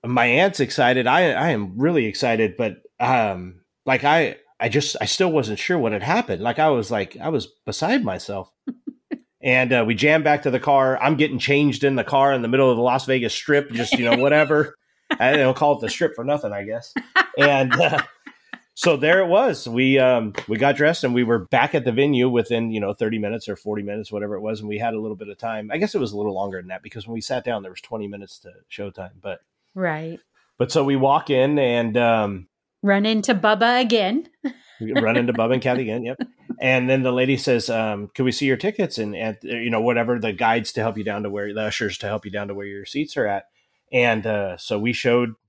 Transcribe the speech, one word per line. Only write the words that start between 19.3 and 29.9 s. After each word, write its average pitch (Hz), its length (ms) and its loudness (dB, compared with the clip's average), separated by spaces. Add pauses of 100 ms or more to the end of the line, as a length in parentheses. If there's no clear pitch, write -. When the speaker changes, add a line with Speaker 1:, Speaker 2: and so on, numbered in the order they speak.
Speaker 1:
We, 131 300 4
um, 123 340 4 (160)
we 110 80 -2
got 139 200 2
dressed 147 280 2
and 123 100 0
we 123 100 2
were 117 160 2
back 123 340 0
at 135 100 0
the 120 80 0
venue 127 380 2
within, 117 400 0
you 110 100 -4
know, 101 140 -4
thirty 110 240 -2
minutes 104 280 -6
or 104 80 -6
forty 104 280 -8
minutes, 101 280 -10
whatever 104 240 -6
it 92 60 -8
was. 107 200 -6
And 107 100 -12
we 104 80 -6
had 113 160 -4
a 110 40 -6
little 107 160 -8
bit 101 140 -16
of 101 80 -16
time. 110 340 -10
I 139 60 -6
guess 208 180 -4
it 208 60 -2
was 110 120 -4
a 104 40 -8
little 104 180 -4
longer 95 240 -6
than 90 100 -14
that 92 140 -12
because 104 240 -16
when 117 60 -12
we 113 80 -8
sat 127 240 -6
down, 117 160 -4
there 95 100 -14
was 92 120 -20
twenty 107 260 -10
minutes 101 300 -16
to 92 120 -20 (200)
showtime. 92 500 -14
But 95 200 -10 (340)
Speaker 2:
Right. 165 460 -6 (360)